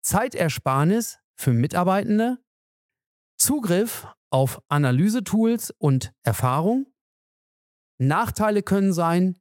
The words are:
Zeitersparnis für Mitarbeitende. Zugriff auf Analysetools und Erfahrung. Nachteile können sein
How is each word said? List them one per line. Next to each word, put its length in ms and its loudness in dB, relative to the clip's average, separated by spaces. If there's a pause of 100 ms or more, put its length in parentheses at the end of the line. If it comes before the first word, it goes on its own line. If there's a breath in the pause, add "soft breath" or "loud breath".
Zeitersparnis 1120 0 (180)
für 160 0
Mitarbeitende. 840 0 (1000)
Zugriff 720 -2 (240)
auf 380 -2
Analysetools 1040 0
und 400 -2 (100)
Erfahrung. 640 0 (1120)
Nachteile 640 0
können 300 0
sein 480 0